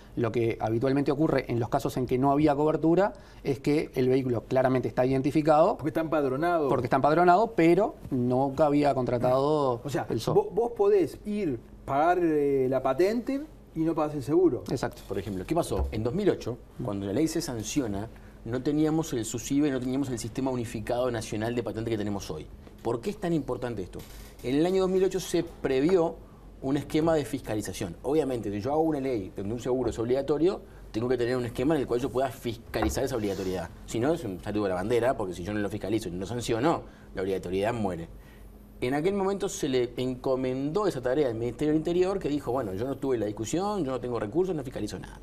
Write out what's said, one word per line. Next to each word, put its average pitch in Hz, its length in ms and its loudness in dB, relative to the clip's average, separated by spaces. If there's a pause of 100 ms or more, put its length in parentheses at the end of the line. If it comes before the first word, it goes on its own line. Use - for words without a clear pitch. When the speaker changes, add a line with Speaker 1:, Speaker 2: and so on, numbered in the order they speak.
(180)
Speaker 1:
Lo 113 160 0
que 117 260 0
habitualmente 131 540 2
ocurre 143 340 2
en 120 100 -2
los 117 120 0
casos 139 260 -2
en 127 100 0
que 127 120 0
no 139 140 4
había 147 220 4
cobertura 156 600 4 (320)
es 139 140 -2
que 147 360 0
el 127 140 4
vehículo 127 340 2
claramente 131 460 2
está 127 160 2
identificado. 151 720 4
Speaker 2:
Porque 143 140 -4
está - 100 -2
empadronado. 151 680 0
Speaker 1:
Porque 127 200 2
está 147 100 4
empadronado, 175 580 6
pero 175 400 6 (160)
nunca 131 540 2
había 143 280 4
contratado 127 880 2
Speaker 2:
O 143 80 -8
sea, 127 200 -2
Speaker 1:
el 123 100 0
soa. - 160 0
Speaker 2:
vo-, 214 160 4
vos 233 240 0
podés 202 500 4
ir, 202 320 -2 (280)
pagar, 160 360 2
eh, 143 480 2
la 131 140 0
patente 214 580 2 (320)
y 160 80 -4
no 160 140 0
pagás 151 200 -2
el 139 80 -4
seguro. 147 460 4
Speaker 1:
Exacto. - 380 -4
Speaker 3:
Por 101 100 -6
ejemplo, 95 280 -4
¿qué 156 100 -2
pasó? 117 380 0
En 110 100 -2
dos 120 100 0
mil 190 160 2
ocho, 117 280 -2 (260)
cuando 101 220 -4
la 98 80 -2
ley 156 160 2
se 170 100 -4
sanciona, 113 680 -4 (340)
no 120 180 -4
teníamos 151 520 2
el 117 100 -2
susibe, 143 480 0
no 131 80 0
teníamos 127 300 -2
el 120 100 -4
sistema 127 320 -4
unificado 123 580 -2
nacional 117 460 -2
de 117 80 0
patente 113 260 -4
que 110 80 0
tenemos 101 320 -4
hoy. 78 160 -8 (380)
¿Por 120 180 0
qué 208 80 -4
es 202 100 -6
tan 170 140 -2
importante 120 480 -4
esto? 90 160 -12 (460)
En 127 140 0
el 156 100 4
año 190 160 2
dos 185 80 2
mil 190 120 4
ocho 185 160 0
se 170 240 0
previó 165 720 2 (460)
un 135 160 0
esquema 160 380 2
de 147 100 2
fiscalización. 104 800 -6
Obviamente, 127 480 0
si 101 100 -4
yo 123 120 -2
hago 156 80 2
una 156 180 0
ley 120 360 -4
donde 101 200 -4
un 123 40 -6
seguro 123 300 0
es - 80 -4
obligatorio, 139 640 0 (300)
tengo 117 180 -2
que 127 80 2
tener 120 180 0
un 123 100 -2
esquema 127 280 0
en 143 80 2
el 107 60 -4
cual 120 120 0
yo 127 120 -2
pueda 127 180 0
fiscalizar 113 760 -4
esa 131 120 -2
obligatoriedad. 92 560 -4 (160)
Si 113 120 -4
no, 139 140 2
es 170 100 -4
un 92 200 -8
saludo 104 220 -2
a 95 40 0
la 92 60 0
bandera, 117 420 2
porque 92 160 -6
si 87 100 -10
yo 101 80 -4
no 104 80 -2
lo 101 100 -2
fiscalizo 101 400 -4
y - 20 -6
no 87 80 -6
lo 95 80 -6
sanciono, 120 560 0 (320)
la 95 80 -4
obligatoriedad 95 500 -2
muere. 90 340 -4 (760)
En 127 120 0
aquel 165 220 0
momento 196 340 -2
se - 180 -4
le 123 300 0
encomendó 131 880 -2
esa 143 160 -2
tarea 131 260 2
al 117 60 0
Ministerio 120 400 -2
del 156 60 2
Interior, 180 400 0
que 156 100 -4
dijo, 143 220 -2
"Bueno, 113 240 -2
yo 107 100 -2
no 135 120 -4
tuve 131 200 0
la 107 80 -2
discusión, 165 580 -2
yo 131 60 -2
no 127 100 -2
tengo 120 200 -4
recursos, 160 360 0
no 143 80 -4
fiscalizo 104 360 -6
nada". - 240 -14